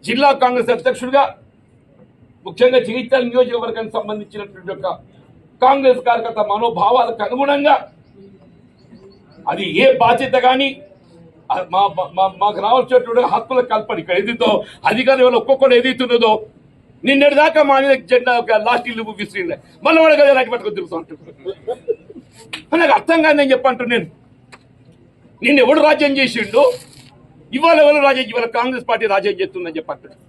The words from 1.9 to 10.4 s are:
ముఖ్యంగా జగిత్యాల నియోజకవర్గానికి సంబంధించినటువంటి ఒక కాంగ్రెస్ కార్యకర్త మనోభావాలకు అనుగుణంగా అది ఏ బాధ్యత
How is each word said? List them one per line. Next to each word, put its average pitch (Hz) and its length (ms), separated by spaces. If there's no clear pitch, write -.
ముఖ్యంగా 247 400
జగిత్యాల 247 460
నియోజకవర్గానికి 226 680
సంబంధించినటువంటి 202 800
ఒక 185 100
కాంగ్రెస్ 262 440
కార్యకర్త 226 340
మనోభావాలకు 226 720
అనుగుణంగా 277 500
అది 196 140
ఏ - 20
బాధ్యత 247 440